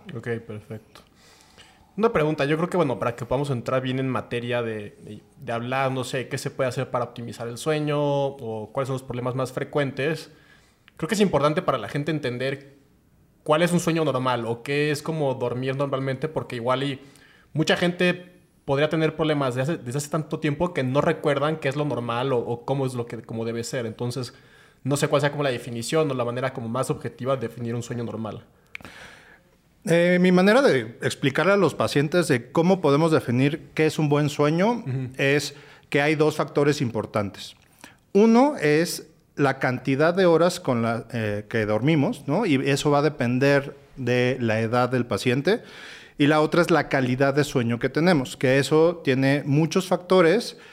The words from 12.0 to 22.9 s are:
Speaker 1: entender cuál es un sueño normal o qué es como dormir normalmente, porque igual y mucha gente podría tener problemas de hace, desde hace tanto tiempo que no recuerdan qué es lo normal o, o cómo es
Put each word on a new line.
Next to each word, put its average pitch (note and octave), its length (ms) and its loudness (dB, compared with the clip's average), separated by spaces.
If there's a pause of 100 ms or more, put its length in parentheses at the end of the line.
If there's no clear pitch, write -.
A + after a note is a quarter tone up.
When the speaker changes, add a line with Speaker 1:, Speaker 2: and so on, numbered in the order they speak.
Speaker 1:
entender C3 680 -6 (640)
cuál D#3 220 2
es E3+ 100 2
un E3+ 60 4
sueño E3 260 0
normal B2+ 400 0
o A#2 160 -4
qué D3 300 0
es C#3+ 100 -4
como D3+ 320 -2
dormir B2 420 -4
normalmente, C3+ 540 -4
porque B2 260 -6
igual B2+ 280 0
y C#3 180 -4 (500)
mucha D#3 240 2
gente F3+ 560 0 (320)
podría C#3+ 260 0
tener D#3+ 260 0
problemas C#3+ 400 0
de C3 80 -2
hace, D#3+ 140 -2
desde A#2+ 200 -6
hace C#3+ 120 -6
tanto D#3 300 -4
tiempo D#3 320 -2
que C3+ 120 -2
no C3 180 2
recuerdan D#3 560 0
qué D3 100 -4
es C3 80 -2
lo D3 80 -2
normal A#2+ 480 -2
o, B2 60 2
o A#2 260 -4
cómo C3+ 220 -2
es B2 80 -4